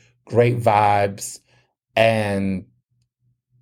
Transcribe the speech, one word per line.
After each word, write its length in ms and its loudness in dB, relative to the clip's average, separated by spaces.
great 340 0
vibes, 800 0
and, 680 0